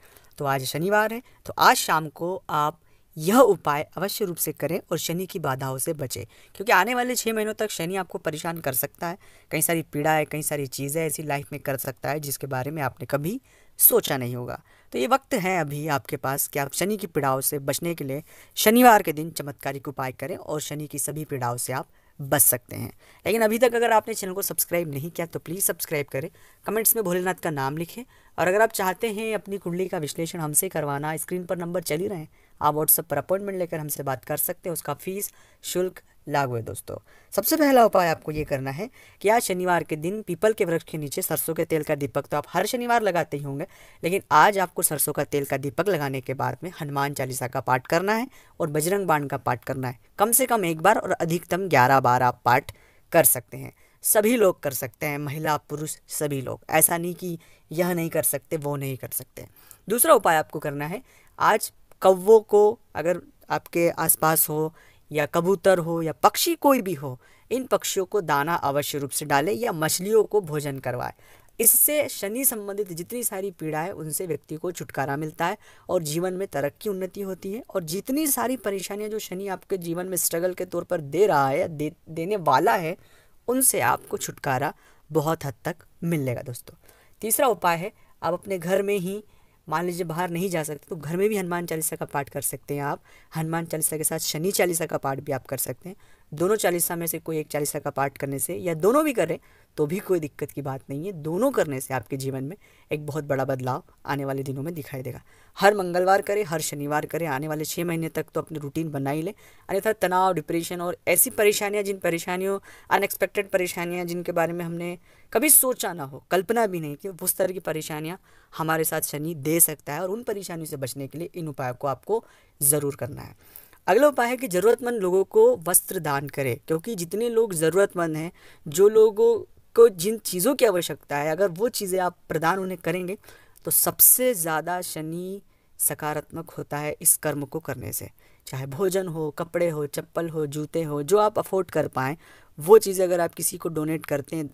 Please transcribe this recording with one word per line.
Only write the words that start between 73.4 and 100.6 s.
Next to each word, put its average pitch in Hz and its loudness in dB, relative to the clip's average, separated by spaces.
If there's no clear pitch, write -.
पीड़ा 156 -6
है, 185 -6
उनसे 156 -8
व्यक्ति 156 -8
को 175 -6
छुटकारा 139 -6
मिलता 156 -6
है 202 -4
और 180 2
जीवन 170 -2
में 190 -4
तरक्की 143 -4
उन्नति 185 -6
होती 190 -8
है। 240 -8
और 185 -6
जितनी 226 -2
सारी 254 0
परेशानियां 202 -6
जो 214 -6
शनि 190 -8
आपके 190 -6
जीवन 170 -4
में 185 -4
स्ट्रगल 175 -2
के 180 -6
तौर 175 -4
पर 175 -4
दे 156 2
रहा 143 4
है 147 0
या 196 0
दे-, 151 -6
देने 165 -4
वाला 151 4
है, 180 -2
उनसे 247 2
आपको 135 0
छुटकारा 143 -4
बहुत 160 0
हद 139 -6
तक - -6
मिलेगा। 139 -2
दोस्तों, - -14
तीसरा 226 2
उपाय 175 2
है, 185 -6
आप 165 0
अपने 185 -4
घर 185 0
में 202 0
ही, 196 -6
मान 160 -2
लीजिए 180 -2
बाहर 170 -4
नहीं 170 -2
जा 165 -2
सकते 151 -8
तो 190 -8
घर 151 -6
में 196 4
भी 214 0
हनुमान 175 -2
चालीसा 160 -4
का 160 -6
पाठ 143 -4
कर 143 -6
सकते - -6
हैं 143 -4
आप। 147 -4
हनुमान 165 -2
चालीसा 160 -2
के 151 0
साथ 160 -2
शनि 165 -2
चालीसा 175 0
का 156 -4
पाठ 139 -4
भी 147 -6
आप 131 -6
कर 135 -8
सकते - -6
हैं। 196 -16
दोनों 180 0
चालीसा 175 0
में 170 -4
से 165 -4
कोई 160 -4
एक 151 -6
चालीसा 147 -2
का 147 -6
पाठ 139 -2
करने 139 -6
से 175 -4
या 180 -4
दोनों 233 4
भी 302 0
करें 170 0
तो 151 2
भी 175 -2
कोई 180 0
दिक्कत 147 -8
की 143 -10